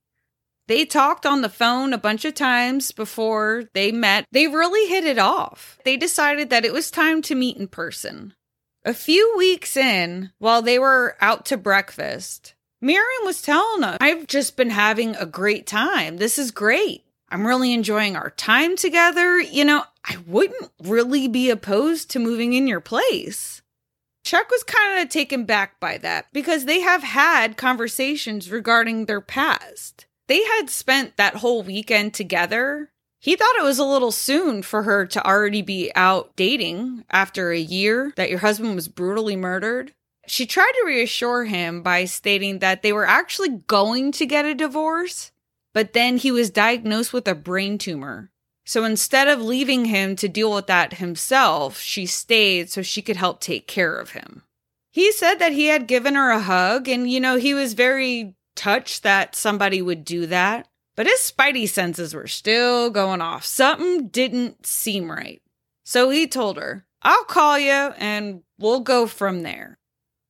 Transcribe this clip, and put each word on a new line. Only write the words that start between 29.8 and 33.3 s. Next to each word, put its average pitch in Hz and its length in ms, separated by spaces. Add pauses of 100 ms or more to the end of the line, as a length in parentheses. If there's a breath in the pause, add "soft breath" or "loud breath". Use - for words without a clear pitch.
They 339 160
had 440 260
spent 262 480
that 202 200
whole 233 260
weekend 208 500
together. 220 800 (280)
He 330 160